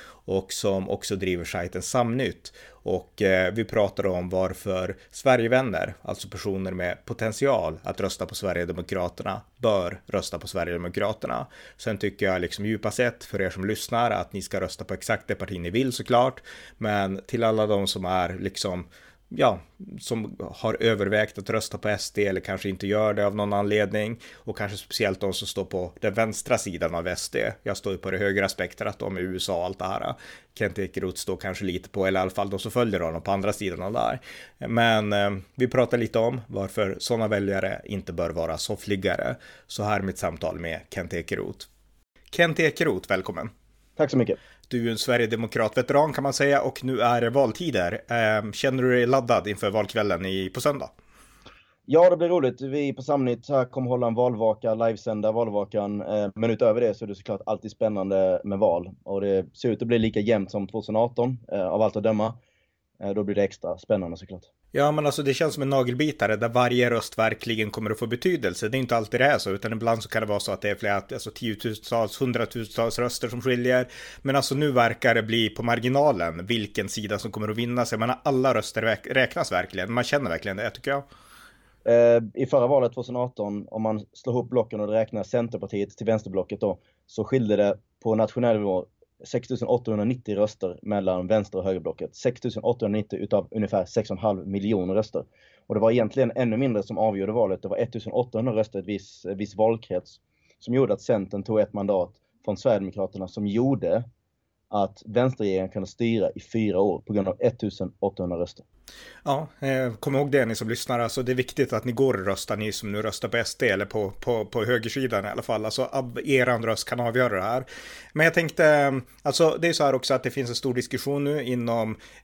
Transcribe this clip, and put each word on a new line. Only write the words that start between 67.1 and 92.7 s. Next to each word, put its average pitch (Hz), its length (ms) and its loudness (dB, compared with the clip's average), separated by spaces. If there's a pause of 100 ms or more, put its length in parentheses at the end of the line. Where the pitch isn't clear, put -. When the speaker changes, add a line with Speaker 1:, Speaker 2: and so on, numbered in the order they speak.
Speaker 1:
verkligen 110 540 0
kommer 110 180 -4
att 107 100 -4
få 120 80 -2
betydelse. 120 600 0
Det 131 80 -2
är - 20 -2
inte 120 180 0
alltid 113 220 0
det 131 60 6
är 139 120 6
så, 101 120 -4
utan 101 240 -4
ibland 113 300 0
så - 60 -12
kan 113 120 -2
det 110 60 -2
vara 104 120 0
så 104 120 -4
att 95 100 -6
det 104 80 -2
är 101 60 -2
flera, 101 200 -2
alltså 110 360 -8
tiotusentals, 110 920 -4
hundratusentals 117 800 -2
röster 120 300 -2
som 120 120 -8
skiljer. 127 460 2 (340)
Men 135 140 0
alltså 135 200 2
nu 147 160 2
verkar 117 440 4
det 113 80 2
bli 113 260 2
på 110 140 -8
marginalen 117 840 2
vilken 104 440 -4
sida 104 300 -4
som 110 120 -8
kommer 107 180 -6
att 107 80 -6
vinna. 120 280 -2
Så - 80 -6
jag 107 60 0
menar, 120 240 0
alla 131 300 4
röster 110 280 -2
räk-, 110 320 0
räknas 131 380 2
verkligen. 92 400 -2
Man 120 120 2
känner 139 260 0
verkligen 92 280 -4
det, 110 120 -4
tycker - 220 -6
jag. 139 120 -2 (800)
Speaker 2:
Eh, 117 380 8 (100)
i 135 120 -2
förra 131 220 4
valet 127 260 4
tvåtusen 120 220 -8
arton, 104 520 -4
om 110 140 -6
man 110 320 -2
slår 120 220 -4
ihop 120 140 -2
blocken 117 300 0
och 104 100 -4
räknar 107 340 0
Centerpartiet 101 720 -4
till 107 80 -8
vänsterblocket 101 560 -2
då, 95 180 0 (280)
så - 160 -4
skilde 113 320 2
det 101 220 4 (260)
på 110 120 2
nationell 113 420 2
nivå 95 280 0 (400)
sextusen 120 420 -4
åttahundranittio 117 680 0
röster 98 460 -2
mellan 92 460 0
vänster- 104 300 0
och 92 60 -2
högerblocket. 85 520 -4
Sextusen 123 480 -4
åttahundranittio 107 540 0